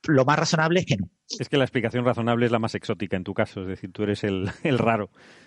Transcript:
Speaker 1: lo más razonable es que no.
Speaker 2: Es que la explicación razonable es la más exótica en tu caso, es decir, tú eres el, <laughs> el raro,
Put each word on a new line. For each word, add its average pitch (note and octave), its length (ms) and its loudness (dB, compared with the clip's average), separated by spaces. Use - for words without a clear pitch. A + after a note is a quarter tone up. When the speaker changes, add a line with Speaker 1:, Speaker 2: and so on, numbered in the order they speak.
Speaker 1:
lo C3+ 160 6
más D3 140 4
razonable D#3+ 420 2
es - 60 -2
que A#2 100 0
no. F#2+ 120 -4
Speaker 2:
Es C#3 100 -8
que D3 80 0
la C3+ 80 4
explicación A#2+ 400 -2
razonable A#2 420 2
es A#2 60 0
la A#2 60 4
más A2 160 -2
exótica G2 420 -4
en F2+ 60 -4
tu G2 120 -6
caso, G#2 280 -2
es F#2 60 -8
decir, F#2+ 240 -10
tú G#2+ 100 -8
eres G#2 220 -2
el, F#2+ 320 -2
<laughs> - 80 -8
el C3+ 140 2
raro, A2 320 0